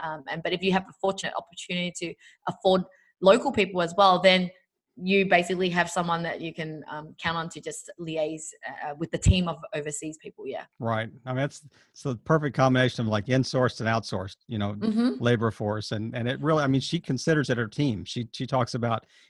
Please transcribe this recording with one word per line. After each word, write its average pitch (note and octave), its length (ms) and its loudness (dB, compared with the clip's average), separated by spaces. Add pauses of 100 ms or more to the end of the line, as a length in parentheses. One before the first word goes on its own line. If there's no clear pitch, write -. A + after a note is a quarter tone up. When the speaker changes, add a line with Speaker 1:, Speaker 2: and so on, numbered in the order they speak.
Speaker 1:
Um, D#3 240 -10
and, D#3+ 140 -6
but E3+ 100 -4
if F3+ 120 -2
you F#3+ 80 2
have F#3 180 2
a - 100 -20
fortunate F#3+ 380 -4
opportunity F3 600 -8
to E3 180 -8 (320)
afford F#3 340 4 (400)
local A3+ 300 6
people F#3 320 0
as E3 120 -2
well, F#3 240 8
then F#3 300 6 (480)
you F#3+ 280 2
basically F3+ 440 2
have E3+ 200 0
someone E3+ 340 -2
that D#3+ 180 -6
you E3 120 -8
can, D#3 360 -10
um, D3+ 320 -12
count E3 160 -2
on E3 120 -4
to D3+ 120 -14
just - 380 -12
liaise, D#3+ 480 -6 (200)
uh, C#3+ 300 -10
with D#3+ 140 -6
the E3+ 60 -2
team F3+ 300 4
of D#3+ 100 -4 (180)
overseas D#3 420 -8
people. - 300 -16
Yeah. F#2+ 160 -10 (160)
Speaker 2:
Right. A2+ 300 -2 (160)
I C3 40 -6
mean, B2+ 80 -4
that's, - 240 -4 (300)
it's - 120 -16
the C3 120 -2
perfect D3 400 0
combination B2+ 500 4
of, - 40 0
like, G#2+ 180 0
insourced B2+ 520 2
and A2 80 -4
outsourced, G#2+ 500 -2 (100)
you A2+ 100 -6
know, G#2 160 -2
Speaker 1:
Mm-hmm. A3 500 0
Speaker 2:
labor A#2 280 4
force. G#2+ 400 -4
And, A2+ 240 -4
and A#2+ 120 -4
it C3+ 140 -4
really, D3+ 220 2
I C3+ 40 2
mean, C3+ 140 4
she D#3+ 180 -2
considers D3 500 0
it A#2+ 80 0
her A#2 100 -2
team. G#2+ 380 -2
She, A#2+ 260 -6
she C3 160 -8
talks B2+ 260 0
about, A#2 320 -2 (240)